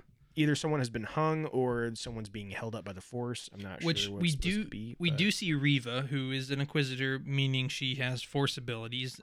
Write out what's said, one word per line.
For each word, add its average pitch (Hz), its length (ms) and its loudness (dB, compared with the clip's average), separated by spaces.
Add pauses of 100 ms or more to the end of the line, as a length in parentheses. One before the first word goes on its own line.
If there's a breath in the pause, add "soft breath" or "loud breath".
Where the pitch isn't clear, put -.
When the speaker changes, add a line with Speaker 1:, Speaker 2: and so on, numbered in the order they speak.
(360)
Speaker 1:
either 151 180 6
someone 151 240 2
has 123 120 0
been 113 120 -4
hung 156 440 2
or 120 500 2
someone's 113 320 -8
being 101 240 -8
held 113 240 -6
up 92 80 -10
by 101 80 -6
the 92 80 -10
Force. 120 520 -6
I'm 98 60 -14
not 98 240 -8
Speaker 2:
Which 165 200 2
Speaker 1:
sure 202 100 -2
what 202 100 -2
Speaker 2:
we 175 60 4
Speaker 1:
it's 151 80 2
supposed 175 180 0
Speaker 2:
do, 214 100 0
Speaker 1:
to - 60 -10
be, 110 300 -8
Speaker 2:
we 175 100 2
Speaker 1:
but 143 80 2
Speaker 2:
do 196 140 4
see 185 220 -2
Reva, 135 480 4
who 135 280 -2
is 135 220 -2
an 139 80 0
Inquisitor, 135 580 0
meaning 135 500 2
she 131 280 -2
has 127 260 -2
Force - 340 2
abilities. 123 680 -6